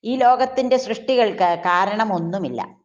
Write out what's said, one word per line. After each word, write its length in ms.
ഈ 120
ലോകത്തിന്റെ 600
സൃഷ്ടികൾക്ക് 880
കാരണമൊന്നുമില്ല. 1040